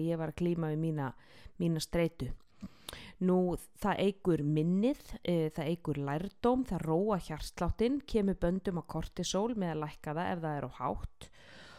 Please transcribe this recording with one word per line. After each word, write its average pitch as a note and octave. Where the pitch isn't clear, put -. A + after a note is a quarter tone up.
ég E3
var D#3
að -
glíma E3+
við D3+
mína, D3
mína E3
streitu. E3
Nú, F3+
það G3
eykur E3+
minnið, F3+
eh, E3
það D#3+
eykur D3
lærdóm, F#3+
það D#3+
róa F3+
hjartsláttinn, G3
kemur G3
böndum F3+
á -
kortisól F#3
með E3+
að D3+
lækka D3+
það F#3
ef F3
það D3+
er C3+
of -
hátt. -